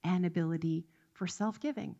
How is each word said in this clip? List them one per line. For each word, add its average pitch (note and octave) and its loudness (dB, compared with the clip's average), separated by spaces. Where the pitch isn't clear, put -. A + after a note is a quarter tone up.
and F3+ 4
ability E3 0
for F#3+ -4
self-giving G#3+ -4